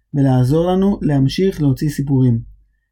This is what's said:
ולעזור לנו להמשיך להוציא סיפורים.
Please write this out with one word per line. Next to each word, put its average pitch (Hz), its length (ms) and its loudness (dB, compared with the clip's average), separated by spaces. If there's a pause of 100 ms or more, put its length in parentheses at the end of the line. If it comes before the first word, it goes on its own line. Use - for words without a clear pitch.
(140)
ולעזור 139 580 2
לנו 196 300 0
להמשיך 151 600 0
להוציא 143 280 0
סיפורים. 131 520 0 (500)